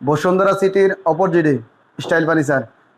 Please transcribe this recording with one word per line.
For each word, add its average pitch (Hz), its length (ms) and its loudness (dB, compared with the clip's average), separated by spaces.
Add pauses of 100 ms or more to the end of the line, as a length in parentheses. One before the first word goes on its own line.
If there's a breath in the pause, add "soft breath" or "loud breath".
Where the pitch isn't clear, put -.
বসুন্ধরা 185 480 2
সিটির 190 420 0 (100)
অপোজিটে 165 520 0 (440)
স্টাইল 165 240 0
ফার্নিচার। 147 360 0 (360)